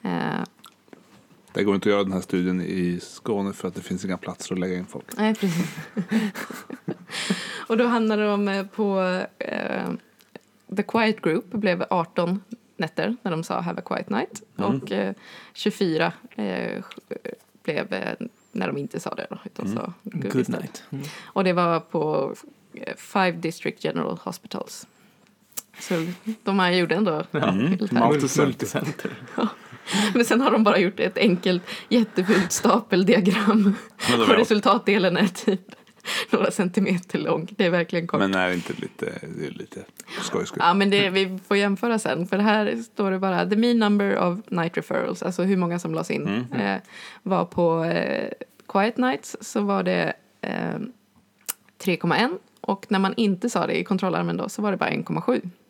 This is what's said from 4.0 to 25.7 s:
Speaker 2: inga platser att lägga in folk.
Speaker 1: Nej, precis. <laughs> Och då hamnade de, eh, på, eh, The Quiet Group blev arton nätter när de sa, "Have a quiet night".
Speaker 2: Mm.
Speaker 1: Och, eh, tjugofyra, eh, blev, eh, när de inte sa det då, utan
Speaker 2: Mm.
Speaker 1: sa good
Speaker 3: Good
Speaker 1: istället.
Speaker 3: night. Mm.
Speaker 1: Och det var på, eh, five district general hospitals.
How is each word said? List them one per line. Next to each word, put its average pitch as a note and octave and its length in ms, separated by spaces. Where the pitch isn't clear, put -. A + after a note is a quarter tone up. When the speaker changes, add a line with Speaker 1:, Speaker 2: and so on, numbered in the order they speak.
Speaker 2:
inga F#2 120
platser - 380
att F#2 40
lägga F#2 180
in F#2 80
folk. - 320
Speaker 1:
Nej, G#3+ 180
precis. F3 400
<laughs> G#3+ 600
Och A3+ 100
då A#3+ 100
hamnade A3 400
de, G3+ 200
eh, G3 180
på, F#3+ 560
eh, - 500
The G3+ 80
Quiet A3 380
Group E3 300
blev F#3+ 380
arton F3 520
nätter E3+ 440
när F#3+ 100
de E3 120
sa, - 180
"Have F3 180
a - 60
quiet - 240
night". - 340
Speaker 2:
Mm. C3 240
Speaker 1:
Och, - 100
eh, G2 220
tjugofyra, E3+ 600
eh, A#1+ 480
blev, - 300
eh, - 200
när - 160
de C#3+ 100
inte - 220
sa - 160
det - 140
då, - 160
utan - 200
Speaker 2:
Mm. G#2 120
Speaker 1:
sa - 160
good - 180
Speaker 3:
Good B2+ 100
Speaker 1:
istället. - 200
Speaker 3:
night. - 280
Mm. C#3+ 160
Speaker 1:
Och - 200
det F3+ 100
var E3+ 260
på, D#3 560
eh, - 240
five F#3 340
district E3 520
general E3+ 380
hospitals. - 680